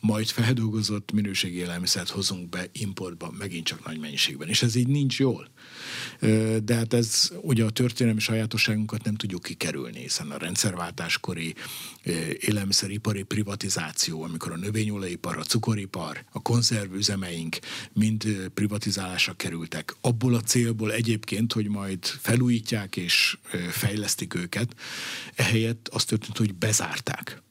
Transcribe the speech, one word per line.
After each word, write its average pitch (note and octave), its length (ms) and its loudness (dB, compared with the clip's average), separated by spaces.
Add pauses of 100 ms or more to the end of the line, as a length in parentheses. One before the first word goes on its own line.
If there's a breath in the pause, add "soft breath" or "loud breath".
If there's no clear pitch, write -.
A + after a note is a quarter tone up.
majd G#2+ 260 2
feldolgozott A2 840 0
minőségi G2 440 0
élelmiszert F2+ 520 -2
hozunk F#2 400 -2
be F2+ 240 -6
importba F2+ 680 -6
megint F2 280 -6
csak D#2+ 180 -6
nagy D#2+ 140 -8
mennyiségben. D2 500 -2
És A2 140 2
ez A#2 120 4
így B2 120 4
nincs C#3 320 2
jól. C3 300 2 (720 loud breath)
Ö, A2 440 4
de A#2 100 4
hát A#2 180 2
ez A#2+ 480 4
ugye A#2 240 4
a G#2+ 60 4
történelmi A2+ 500 4
sajátosságunkat A2 840 0
nem G#2+ 100 2
tudjuk G2 280 -4
kikerülni, - 580 -6
hiszen - 300 -4
a C#2+ 80 -8
rendszerváltáskori, E2+ 1160 -2 (500 loud breath)
ö, - 60 -2 (280)
élelmiszeripari G2+ 840 0
privatizáció, F#2+ 1000 -2
amikor E2 300 -6
a E2+ 40 -6
növényolajipar, G2+ 840 -2
a E2 40 -6
cukoripar, F#2+ 920 -2
a G2+ 100 -8
konzervüzemeink G2 1160 0 (340 loud breath)
mind, G#2+ 320 2
ö, G2 240 -2
privatizálásra G2 880 0
kerültek. E2 680 -6
Abból B2 340 4
a A#2 60 4
célból A2+ 520 2
egyébként, A2+ 600 2
hogy G#2+ 160 0
majd G2 360 -2
felújítják A#2 920 2
és, - 420 2 (140)
ö, F#2 60 -2
fejlesztik G2 760 -2
őket, F#2+ 400 -2 (600 loud breath)
ehelyett A2+ 580 2
az - 120 0
történt, - 320 -2
hogy G#2 180 2
bezárták. - 960 -2